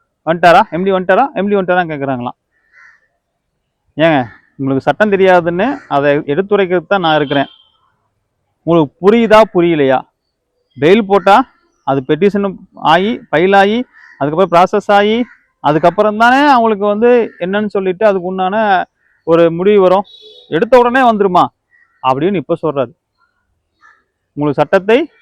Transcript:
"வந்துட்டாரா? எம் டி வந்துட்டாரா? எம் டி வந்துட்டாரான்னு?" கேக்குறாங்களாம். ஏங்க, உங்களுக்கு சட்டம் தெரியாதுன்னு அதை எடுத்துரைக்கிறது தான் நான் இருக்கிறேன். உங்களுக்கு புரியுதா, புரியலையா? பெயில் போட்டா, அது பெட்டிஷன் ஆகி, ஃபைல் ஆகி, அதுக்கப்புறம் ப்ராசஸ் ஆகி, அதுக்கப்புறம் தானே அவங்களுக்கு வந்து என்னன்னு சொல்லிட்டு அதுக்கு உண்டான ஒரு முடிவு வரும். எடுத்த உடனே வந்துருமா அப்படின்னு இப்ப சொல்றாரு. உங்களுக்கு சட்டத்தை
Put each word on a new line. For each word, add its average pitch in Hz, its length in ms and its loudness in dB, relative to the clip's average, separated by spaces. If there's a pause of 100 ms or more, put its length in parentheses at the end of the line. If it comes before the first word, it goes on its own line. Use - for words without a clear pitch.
(260)
"வந்துட்டாரா? 170 440 4
எம் 170 140 -6
டி 190 80 -2
வந்துட்டாரா? 185 420 0
எம் 196 140 -4
டி 202 80 -2
வந்துட்டாரான்னு?" 180 360 -2
கேக்குறாங்களாம். 135 440 -8 (1600)
ஏங்க, 147 320 0 (280)
உங்களுக்கு 135 240 -4
சட்டம் 202 320 -2
தெரியாதுன்னு 185 680 0 (100)
அதை 143 280 0
எடுத்துரைக்கிறது 180 720 -2
தான் 196 140 -2
நான் 160 160 0
இருக்கிறேன். 143 300 -2 (1160)
உங்களுக்கு 160 380 0
புரியுதா, 214 400 4 (140)
புரியலையா? 151 460 0 (800)
பெயில் 190 260 2
போட்டா, 196 300 2 (480)
அது 135 240 -4
பெட்டிஷன் 196 460 -2 (200)
ஆகி, 185 460 -2 (100)
ஃபைல் 185 260 0
ஆகி, 208 280 2 (340)
அதுக்கப்புறம் 160 340 -2
ப்ராசஸ் 185 400 0
ஆகி, 214 320 0 (440)
அதுக்கப்புறம் 175 540 0
தானே 247 180 4 (140)
அவங்களுக்கு 220 380 0
வந்து 220 180 0 (340)
என்னன்னு 202 320 -4
சொல்லிட்டு 190 340 -4
அதுக்கு 185 220 -4
உண்டான 185 240 -4 (680)
ஒரு 165 160 2 (160)
முடிவு 202 260 2
வரும். 185 220 0 (500)
எடுத்த 226 260 2
உடனே 240 260 0
வந்துருமா 196 360 0 (580)
அப்படின்னு 151 400 -2
இப்ப 170 200 -4
சொல்றாரு. 139 300 -4 (1400)
உங்களுக்கு 147 260 -2
சட்டத்தை 196 340 0 (260)